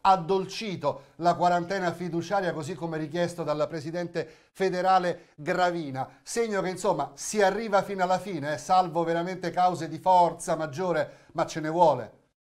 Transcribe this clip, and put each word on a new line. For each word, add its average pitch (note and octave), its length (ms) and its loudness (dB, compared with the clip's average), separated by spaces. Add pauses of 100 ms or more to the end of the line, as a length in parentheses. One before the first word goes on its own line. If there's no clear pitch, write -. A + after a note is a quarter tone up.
addolcito F#3 1120 0
la F3 180 4
quarantena F3 580 0
fiduciaria, F3 600 -2
così D3+ 220 -8
come E3 240 -6
richiesto E3+ 440 -4
dal D3 260 -2
presidente E3 580 -6
federale F3+ 1080 0
Gravina. D#3+ 880 -2
Segno A3 380 -2
che, F3 80 -2
insomma, F3 460 -2
si - 260 -4
arriva G3 400 2
fino F#3+ 220 -2
alla F#3 160 2
fine, E3 340 -6
eh, C#3 60 -4
salvo F3 440 2
veramente E3+ 460 -2
cause F3 400 2
di D3+ 100 -8
forza F3 580 4
maggiore, D#3 760 -2
ma D#3+ 140 -2
ce - 140 -8
ne D#3 100 -4
vuole. D3 540 2 (160)